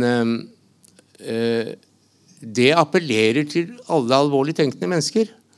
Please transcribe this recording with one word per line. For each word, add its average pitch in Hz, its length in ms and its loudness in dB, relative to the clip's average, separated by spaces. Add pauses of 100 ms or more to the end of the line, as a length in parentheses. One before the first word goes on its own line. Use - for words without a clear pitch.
ehm, 120 320 0 (840)
eh, 117 560 -4 (680)
det 113 300 2
appellerer 147 760 2
til 170 240 -4 (160)
alle 131 260 2
alvorlig 143 400 2
tenkende 151 340 -2
mennesker, 196 380 -2 (320)